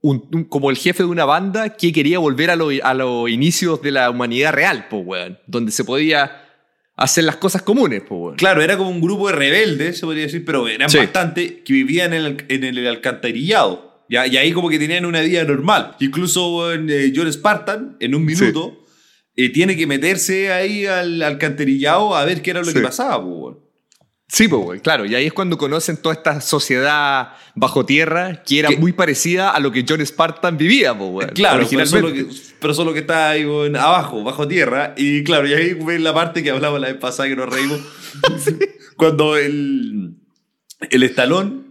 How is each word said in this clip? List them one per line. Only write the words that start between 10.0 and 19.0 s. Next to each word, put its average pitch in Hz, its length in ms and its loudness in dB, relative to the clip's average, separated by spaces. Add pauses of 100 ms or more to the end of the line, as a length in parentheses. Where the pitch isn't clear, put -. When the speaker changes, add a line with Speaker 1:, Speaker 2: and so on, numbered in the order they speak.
Speaker 2:
se - 40 -6
podría 156 200 -4
decir, 156 200 -8
pero 135 240 -2
eran 127 220 2
Speaker 1:
Sí. 151 80 6
Speaker 2:
bastantes 170 540 0 (120)
que 135 80 -2
vivían 156 400 2
en 160 120 -2
el, 139 240 -6
en 135 160 -2
el 123 220 -4
alcantarillado. 120 1080 -2 (160)
Ya, 123 160 2
y 131 100 2
ahí 151 160 4
como 175 160 0
que 156 100 0
tenían 170 280 0
una 165 160 0
vida 165 220 2
normal. 147 560 0
Incluso, 175 580 -2
weón, 165 320 -2
eh, 139 260 2
John 160 160 0
Spartan, 208 680 -4
en 127 140 -2
un 156 140 0
Speaker 1:
Sí. 160 140 0
Speaker 2:
minuto, 156 420 -2 (500)